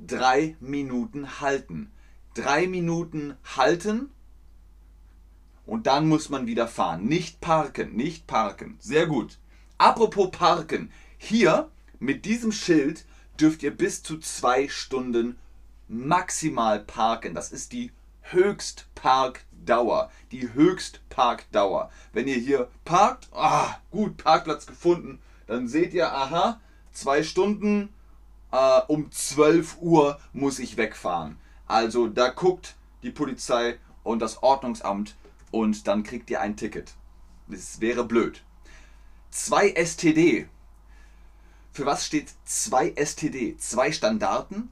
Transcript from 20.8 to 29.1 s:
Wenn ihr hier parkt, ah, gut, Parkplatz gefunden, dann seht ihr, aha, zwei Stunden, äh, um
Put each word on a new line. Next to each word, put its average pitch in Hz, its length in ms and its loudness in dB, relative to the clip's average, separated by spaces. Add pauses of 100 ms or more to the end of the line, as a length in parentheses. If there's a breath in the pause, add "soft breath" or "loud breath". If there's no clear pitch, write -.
Wenn 120 140 -2
ihr 135 120 0
hier 127 300 0 (160)
parkt, 202 480 2
ah, 151 440 0 (160)
gut, 180 240 -4
Parkplatz 156 500 0
gefunden, 139 540 -2 (260 soft breath)
dann 120 220 -4
seht 160 260 0
ihr, 165 180 0
aha, 170 480 0 (300 soft breath)
zwei 139 320 -2
Stunden, 202 680 0 (600 soft breath)
äh, 131 340 4
um 151 240 -2